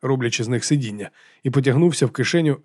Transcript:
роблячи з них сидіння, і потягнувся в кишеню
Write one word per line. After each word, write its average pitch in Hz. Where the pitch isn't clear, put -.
роблячи 127
з 110
них 120
сидіння, 107
і 139
потягнувся 139
в 117
кишеню 147